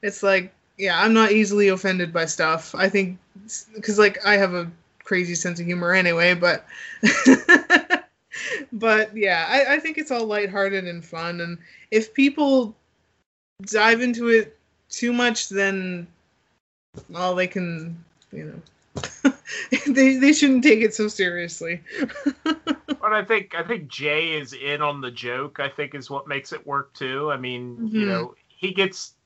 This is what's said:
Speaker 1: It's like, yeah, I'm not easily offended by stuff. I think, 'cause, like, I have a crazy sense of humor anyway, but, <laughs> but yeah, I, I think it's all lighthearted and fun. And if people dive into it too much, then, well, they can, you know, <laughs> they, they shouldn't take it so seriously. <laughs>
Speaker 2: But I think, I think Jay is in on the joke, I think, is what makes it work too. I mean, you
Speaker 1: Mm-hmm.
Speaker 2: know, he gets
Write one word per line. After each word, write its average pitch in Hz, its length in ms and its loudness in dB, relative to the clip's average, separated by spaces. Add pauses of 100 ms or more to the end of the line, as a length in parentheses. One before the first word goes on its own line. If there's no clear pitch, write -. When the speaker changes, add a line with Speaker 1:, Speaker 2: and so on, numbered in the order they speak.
Speaker 1:
It's 202 200 -6
like, 190 320 2 (240)
yeah, 180 240 0
I'm 220 120 6
not 220 180 6
easily 208 380 4
offended 185 440 0
by 165 120 0
stuff. 160 500 -2
I 190 140 2
think, 190 280 -2 (640)
'cause, 208 180 -2
like, 202 260 4
I 202 120 4
have 190 160 2
a 175 160 -6 (340)
crazy 180 320 -2
sense 170 240 -6
of 175 60 -6
humor 175 280 0
anyway, 175 400 4
but, 170 320 0 (360)
<laughs> - 1000 4 (720)
but 214 420 0
yeah, 185 320 0
I, 262 280 2
I 302 40 0
think 311 180 -8
it's 302 140 -6
all 233 140 -2
lighthearted 196 600 -2
and 170 160 -10
fun. 170 380 -8
And 170 160 -8 (340)
if 220 220 2
people 269 640 2 (880)
dive 214 380 4
into 240 280 -2
it 220 280 4 (320)
too 240 240 -4
much, 240 360 0
then, 190 580 -2 (1000)
well, 180 260 -2
they 185 120 0
can, 170 560 -8 (280)
you 151 140 -12
know, - 880 -6 (540)
<laughs> - 0 -
they, 269 300 6
they 277 160 6
shouldn't 269 300 4
take 226 180 6
it 214 120 0
so 214 140 -2
seriously. 175 800 -6
<laughs> - 40 -20 (1080)
Speaker 2:
But 214 120 0
I 214 100 0
think, 202 320 -4
I 165 80 -6
think 175 240 -8
Jay 151 500 -2
is 135 140 -10
in 143 300 -6
on 147 180 -2
the 127 100 -8
joke, 123 520 -8
I 139 80 -4
think, 143 260 -10
is 131 140 -14
what 139 180 -10
makes 139 240 -10
it - 160 -14
work 139 260 -6
too. 139 380 -6
I 139 60 -4
mean, 123 420 -10 (100)
you 220 120 -2
Speaker 1:
Mm-hmm. 202 80 -2
Speaker 2:
know, 185 260 -6 (140)
he 190 240 -8
gets 190 400 -4 (120)